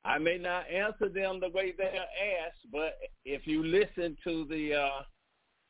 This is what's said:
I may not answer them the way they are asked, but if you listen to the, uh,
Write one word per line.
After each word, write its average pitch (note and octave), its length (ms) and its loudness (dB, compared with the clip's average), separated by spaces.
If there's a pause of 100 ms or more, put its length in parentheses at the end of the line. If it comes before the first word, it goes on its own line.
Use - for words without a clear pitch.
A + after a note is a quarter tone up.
I C3+ 120 2
may E3 200 2
not F3+ 320 -2
answer G#3 400 0
them F#3+ 300 0
the F#3 100 0
way F#3 280 0
they F#3+ 60 2
are F#3 640 -2
asked, - 260 -12
but D3+ 260 -2 (280)
if C3+ 200 -4
you D#3 180 2
listen F3 600 2
to D#3+ 220 -2
the, D3+ 280 -2
uh, C#3 280 2 (680)